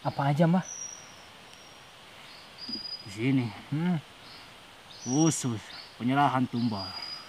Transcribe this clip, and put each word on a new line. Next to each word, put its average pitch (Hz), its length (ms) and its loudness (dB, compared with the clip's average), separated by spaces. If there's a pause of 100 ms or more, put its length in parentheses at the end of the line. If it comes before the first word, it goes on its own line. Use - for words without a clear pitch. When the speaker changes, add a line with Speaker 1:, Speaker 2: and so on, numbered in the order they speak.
Speaker 1:
apa 143 240 -2
aja, 147 160 6
Mbah? 170 200 4 (2250)
Speaker 2:
Di 101 100 -14
sini. 123 360 2 (260)
Speaker 1:
Hmm. 170 240 2 (1040)
Speaker 2:
Khusus 131 580 2 (380)
penyerahan 131 480 4
tumbal. 113 400 -2 (440)